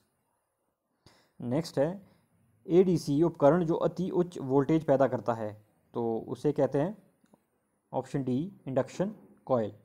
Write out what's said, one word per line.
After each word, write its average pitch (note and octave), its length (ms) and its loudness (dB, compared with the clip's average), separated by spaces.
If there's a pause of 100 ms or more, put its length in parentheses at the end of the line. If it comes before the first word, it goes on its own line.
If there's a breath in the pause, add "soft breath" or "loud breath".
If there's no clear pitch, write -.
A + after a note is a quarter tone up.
(1400 soft breath)
नेक्स्ट C3+ 380 -4
है E3+ 280 -2 (600 soft breath)
एडीसी E3 560 4
उपकरण E3 420 4
जो D#3+ 100 0
अति - 340 -2
उच्च F3 280 -2
वोल्टेज C#3 480 2
पैदा C3+ 220 4
करता A#2 260 -2
है, G#2+ 320 -10 (280)
तो A2+ 340 -4
उसे C#3+ 240 -2
कहते C#3 300 0
हैं G3 160 -4 (960)
ऑप्शन C3+ 300 -4
डी, C3 300 -2 (140)
इंडक्शन C3+ 440 -2 (340)
कॉइल। A2+ 280 0 (120)